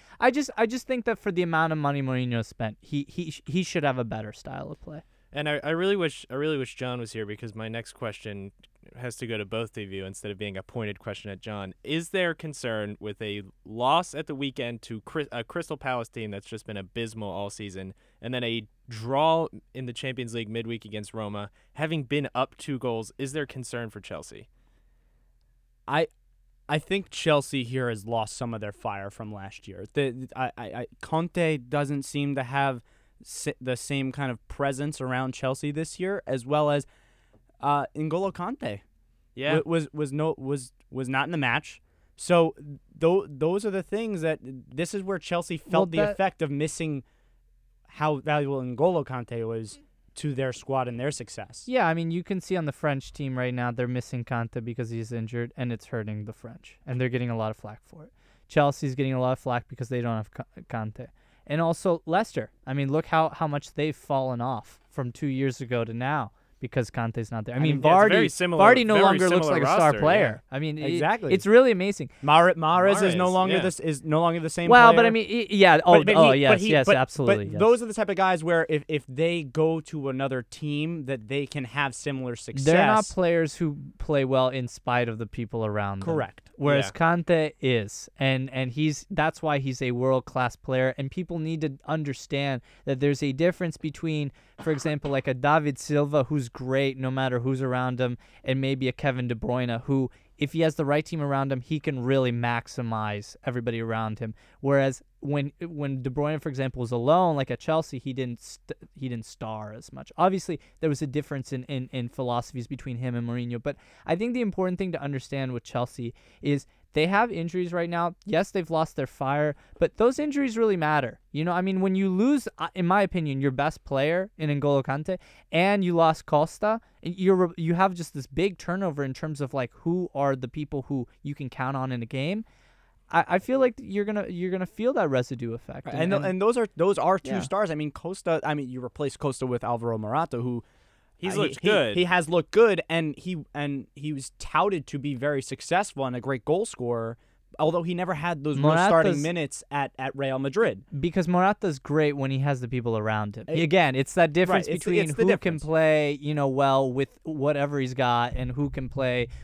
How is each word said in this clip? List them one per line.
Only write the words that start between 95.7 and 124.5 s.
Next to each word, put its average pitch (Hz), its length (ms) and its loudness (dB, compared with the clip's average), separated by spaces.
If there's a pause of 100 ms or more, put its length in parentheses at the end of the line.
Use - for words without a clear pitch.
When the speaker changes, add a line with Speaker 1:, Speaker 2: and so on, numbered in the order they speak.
Speaker 1:
Silva, 147 460 2
who's 139 240 -2
great 131 480 0
no 131 120 -2
matter 131 300 0
who's 131 220 -2
around 127 400 -2
him, 123 160 0 (260)
and 131 160 0
maybe 135 300 0
a - 20 -4
Kevin 127 380 -2
De 120 60 -2
Bruyne, 120 480 -2
who, 135 280 0 (260)
if 143 140 -2
he 160 100 -4
has 156 140 4
the 160 80 0
right 143 220 2
team 160 160 -6
around 135 300 0
him, 127 100 -4
he 156 180 -4
can 131 240 -4
really 131 280 4
maximize 117 1120 -4
everybody 117 360 -4
around 110 380 -4
him. 110 140 -6 (280)
Whereas 135 400 2 (200)
when, 143 300 -2 (100)
when 143 400 -6
De 131 80 -4
Bruyne, 147 320 -2
for 160 80 -6
example, 131 300 -4
was 117 120 -4
alone, 151 440 4
like, 135 160 -2
at 120 80 -6
Chelsea, 156 400 -2
he 135 140 -8
didn't 123 280 -6
st-, - 360 -16 (180)
he 131 140 -8
didn't 117 160 -8
star 107 480 -12
as 123 200 -18
much. 131 240 -16
Obviously, 180 420 2 (200)
there 156 100 0
was 139 120 0
a 151 60 -4
difference 139 460 -6
in, 127 120 -6
in, 131 260 -6
in 120 180 -6
philosophies 123 580 -4
between 127 300 -8
him 123 180 -4
and 120 120 -4
Mourinho, 120 340 -6
but 117 140 -4 (300)
I 165 100 0
think 233 180 -2
the 247 80 -2
important 185 380 -2
thing 190 140 -4
to 156 80 -6
understand 135 520 -6
with 120 100 -8
Chelsea 120 500 -6 (280)
is 143 240 0 (280)
they 151 120 2
have 208 260 2
injuries 170 400 -4
right 175 180 -2
now. 170 260 -2 (100)
Yes, 196 240 0
they've 165 200 -4
lost 160 260 0
their 139 100 -2
fire, 143 500 -2 (220)
but - 200 0
those 247 200 4
injuries 285 400 -2
really 214 200 4
matter. 151 420 0 (120)
You 151 140 -2
know, 180 60 0
I 175 100 0
mean, 190 200 0
when 190 120 2
you 190 160 2
lose, 233 380 2 (100)
uh, 160 160 -4
in 175 140 0
my 196 160 4
opinion, 151 380 -2
your 139 100 2
best 139 320 -2
player 160 560 0
in 156 100 -2
N'Golo 143 340 2